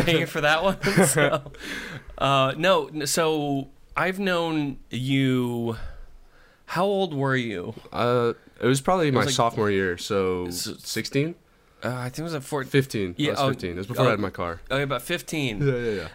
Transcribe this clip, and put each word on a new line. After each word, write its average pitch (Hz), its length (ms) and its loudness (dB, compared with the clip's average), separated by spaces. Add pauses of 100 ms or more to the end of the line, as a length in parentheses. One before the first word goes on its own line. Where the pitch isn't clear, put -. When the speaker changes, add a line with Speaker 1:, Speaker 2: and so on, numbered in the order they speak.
Speaker 1:
pay 165 160 4
you 165 60 -2
for 160 140 -4
that 151 220 4
one. 190 180 0
<laughs> 196 260 4
So, 147 360 2 (760)
uh, 135 400 2
no, 165 300 4
n-, 151 200 -6
so 147 600 0 (260)
I've 180 260 0
known 165 580 0 (120)
you. 127 840 0 (880)
How 175 200 0
old 190 260 0
were 135 240 0
you? 110 380 -4 (180)
Speaker 2:
Uh, 120 400 2 (280)
it - 60 2
was 135 140 6
probably 180 280 4
Speaker 1:
It 135 60 2
Speaker 2:
my 120 40 6
Speaker 1:
was, 104 80 4
like, 139 80 0
Speaker 2:
sophomore 117 360 2
year, 95 280 2
so 92 480 0
Speaker 1:
S-, 90 320 -6
Speaker 2:
sixteen? 139 560 -2 (500)
Speaker 1:
Uh, 120 100 -2
I 123 100 -6
think 127 160 -8
it - 20 -4
was 165 120 -6
a 147 60 -4
four-, 135 240 -4
Speaker 2:
Fifteen. 110 540 0
Speaker 1:
Yeah, 147 100 0
Speaker 2:
I - 40 0
was - 80 -2
Speaker 1:
oh, 139 100 2
Speaker 2:
fifteen. 95 220 -4
It 85 40 -6
was 95 120 -6
before 123 160 0
Speaker 1:
oh, 123 40 4
Speaker 2:
I - 40 4
had 104 80 0
my 98 100 -2
car. 85 300 -6 (100)
Speaker 1:
oh, 127 80 0
yeah, 143 60 0
about 135 180 -4
fifteen. 147 640 -2
Speaker 2:
Yeah, 135 80 4
yeah, 120 160 -2
yeah. 90 240 -4